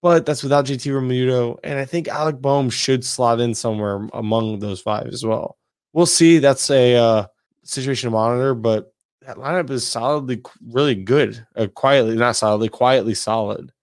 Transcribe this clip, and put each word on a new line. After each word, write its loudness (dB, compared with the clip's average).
But 4
that's -4
without 2
J -4
T -6
Realmuto, 0
and -6
I -4
think -6
Alec -4
Boehm 2
should -2
slot 0
in 0
somewhere -4
among -2
those -8
five -4
as -12
well. -4
We'll 4
see. 6
That's 2
a, 4
uh, 4
situation -6
to -4
monitor, 0
but -2
that -18
lineup -6
is -6
solidly -4
qu-, -20
really 2
good, 0
uh, -2
quietly, 2
not 2
solidly, 0
quietly 2
solid -4